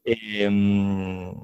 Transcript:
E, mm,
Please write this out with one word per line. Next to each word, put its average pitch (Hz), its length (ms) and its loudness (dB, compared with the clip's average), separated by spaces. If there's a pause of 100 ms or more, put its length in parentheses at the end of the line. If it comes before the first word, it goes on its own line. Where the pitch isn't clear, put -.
E, 107 480 0
mm, 98 800 0 (140)